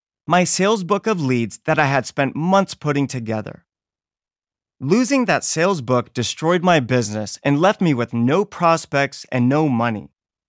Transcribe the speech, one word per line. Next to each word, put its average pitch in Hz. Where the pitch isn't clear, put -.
my 175
sales 196
book 196
of 202
leads 123
that 156
I 147
had 135
spent 139
months 185
putting 143
together. 110
Losing 240
that 160
sales 170
book 123
destroyed 160
my 175
business 107
and 143
left 190
me 165
with 120
no 135
prospects 160
and 123
no 151
money. 117